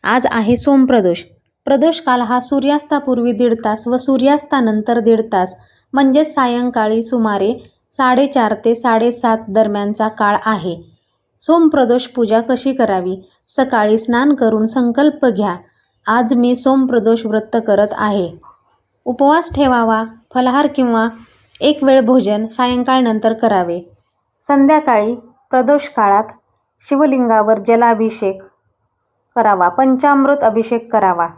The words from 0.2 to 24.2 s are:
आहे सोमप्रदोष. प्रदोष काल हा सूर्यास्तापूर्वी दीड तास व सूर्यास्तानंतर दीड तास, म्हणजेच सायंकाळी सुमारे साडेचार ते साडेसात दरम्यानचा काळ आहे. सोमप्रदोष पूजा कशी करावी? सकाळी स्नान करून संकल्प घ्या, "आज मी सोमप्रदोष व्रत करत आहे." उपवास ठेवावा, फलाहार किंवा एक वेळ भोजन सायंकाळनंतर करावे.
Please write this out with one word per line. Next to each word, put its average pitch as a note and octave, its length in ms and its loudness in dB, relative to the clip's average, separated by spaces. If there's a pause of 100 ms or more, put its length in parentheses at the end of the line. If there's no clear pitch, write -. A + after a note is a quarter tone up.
आहे A3+ 260 0
सोमप्रदोष. B3+ 640 2 (420)
प्रदोष D#4 360 0
काल B3 200 -2
हा A#3+ 200 0
सूर्यास्तापूर्वी C4+ 920 -2
दीड A3+ 220 0 (100)
तास G#3+ 240 -4
व B3 80 0
सूर्यास्तानंतर B3+ 1040 0
दीड A3 200 2 (120)
तास, F#3+ 280 -2 (320)
म्हणजेच C#4 420 2
सायंकाळी A#3+ 680 -2
सुमारे A3 760 -4 (140)
साडेचार B3+ 640 0 (100)
ते A3+ 100 2
साडेसात A3+ 640 0 (100)
दरम्यानचा G#3 600 -2
काळ G#3 280 -2 (100)
आहे. F3 500 -6 (440)
सोमप्रदोष C#4+ 680 2
पूजा A3+ 340 0
कशी B3+ 320 -2
करावी? F#3+ 560 -4 (200)
सकाळी A3+ 500 0
स्नान B3 360 0
करून A3 320 0
संकल्प C4 600 0
घ्या, G3 300 -2 (500)
"आज A#3 280 0
मी A#3+ 220 2
सोमप्रदोष B3 680 0
व्रत G#3+ 300 -4 (100)
करत G#3 260 2
आहे." G3 420 -4 (720)
उपवास D4 500 0
ठेवावा, A#3 500 0 (300)
फलाहार B3+ 320 0
किंवा A#3 420 0 (520)
एक D4 240 0
वेळ C4+ 160 4
भोजन A3 460 0
सायंकाळनंतर B3 840 0
करावे. F#3 480 -2 (600)